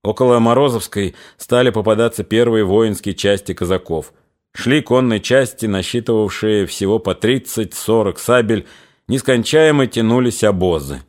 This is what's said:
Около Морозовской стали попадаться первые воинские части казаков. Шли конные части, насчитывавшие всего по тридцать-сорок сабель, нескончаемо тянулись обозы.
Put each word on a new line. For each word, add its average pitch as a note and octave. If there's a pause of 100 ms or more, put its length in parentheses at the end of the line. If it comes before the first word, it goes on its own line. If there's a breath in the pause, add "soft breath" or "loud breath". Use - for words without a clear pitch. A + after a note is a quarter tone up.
Около A#2+
Морозовской A2+ (220 loud breath)
стали B2
попадаться A2
первые A2+
воинские G2+
части G2+
казаков. F2 (400)
Шли C#3
конные B2
части, B2
насчитывавшие G#2+
всего G2+
по F#2
тридцать-сорок A2
сабель, A2+ (400 soft breath)
нескончаемо C3+
тянулись A#2
обозы. E2+